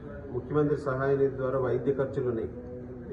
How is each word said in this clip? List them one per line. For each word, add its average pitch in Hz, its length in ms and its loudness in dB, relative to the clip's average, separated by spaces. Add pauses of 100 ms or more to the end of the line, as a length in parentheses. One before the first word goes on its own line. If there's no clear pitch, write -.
(360)
ముఖ్యమంత్రి 143 500 2
సహాయ 135 240 2 (120)
నిధి 127 200 2
ద్వారా 131 240 2
వైద్య 123 360 2
ఖర్చులని 123 440 0 (680)